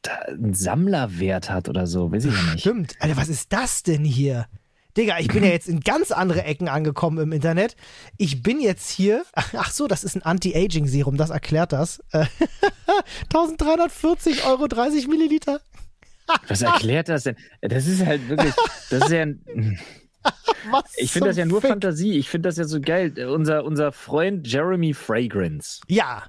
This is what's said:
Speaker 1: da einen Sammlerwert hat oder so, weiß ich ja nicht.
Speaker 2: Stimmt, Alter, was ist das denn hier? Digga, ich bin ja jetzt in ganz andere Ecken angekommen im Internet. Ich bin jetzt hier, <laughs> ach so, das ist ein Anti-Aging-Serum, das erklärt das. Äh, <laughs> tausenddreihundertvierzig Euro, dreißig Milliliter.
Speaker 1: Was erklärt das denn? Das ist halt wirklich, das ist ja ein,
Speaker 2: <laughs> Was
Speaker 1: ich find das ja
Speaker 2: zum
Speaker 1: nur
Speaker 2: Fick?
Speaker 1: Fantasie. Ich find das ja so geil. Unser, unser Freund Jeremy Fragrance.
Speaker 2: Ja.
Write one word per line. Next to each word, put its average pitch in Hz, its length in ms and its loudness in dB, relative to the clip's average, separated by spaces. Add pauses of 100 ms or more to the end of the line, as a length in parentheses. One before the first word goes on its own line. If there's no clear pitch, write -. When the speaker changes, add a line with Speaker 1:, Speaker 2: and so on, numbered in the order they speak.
Speaker 1:
da - 80 -6 (160)
einen 101 260 -4
Sammlerwert 95 960 0
hat 90 200 -4
oder 90 180 -2
so, 85 240 0
weiß 110 140 0
ich 127 100 0
ja 85 160 0
nicht. 82 80 -4
Speaker 2:
Stimmt, 202 400 -2
Alter, 151 180 0
was 143 120 -2
ist - 220 -6
das 240 300 -2
denn 151 240 0
hier? 131 400 0 (520)
Digga, 208 220 2
ich - 100 0
bin 214 120 4
ja 196 100 6
jetzt 170 180 0
in 165 100 0
ganz 277 320 0
andere 185 320 0
Ecken 156 240 -4
angekommen 156 520 0
im 151 120 -2
Internet. 165 460 0 (400)
Ich 139 260 -2
bin 240 160 2
jetzt 208 300 0
hier, 208 340 2 (160)
<laughs> - 160 -6
ach - 160 -4
so, 285 160 -2
das 196 160 0
ist 190 140 -6
ein 180 40 -4
Anti-Aging-Serum, 160 920 2
das 156 140 2
erklärt 156 420 0
das. 147 400 -2
Äh, 156 140 2 (540)
<laughs> - 500 -2
tausenddreihundertvierzig 320 1160 2
Euro, 262 220 2
dreißig 254 400 0
Milliliter. 302 540 2 (880)
Speaker 1:
Was 101 120 0
erklärt 147 460 2
das 156 160 0
denn? 120 140 -4 (240)
Das 131 260 0
ist 185 180 2
halt 147 220 0
wirklich, 147 260 2 (360)
das 127 160 2
ist 160 60 2
ja 165 100 2
ein, 131 580 -4 (440)
Speaker 2:
<laughs> - 480 -2
Was - 120 2 (140)
Speaker 1:
ich - 120 -2
find 185 160 0
das 180 120 2
ja 175 60 0
Speaker 2:
zum 165 80 2
Speaker 1:
nur 208 100 2
Speaker 2:
Fick? 269 80 2
Speaker 1:
Fantasie. 190 500 0
Ich 139 100 -4
find 170 160 -4
das 165 120 -2
ja 170 80 -2
so 151 160 -4
geil. 165 320 0 (160)
Unser, 151 340 0
unser 147 300 0
Freund 165 520 -2
Jeremy 160 480 0
Fragrance. 101 920 -2
Speaker 2:
Ja. 139 420 0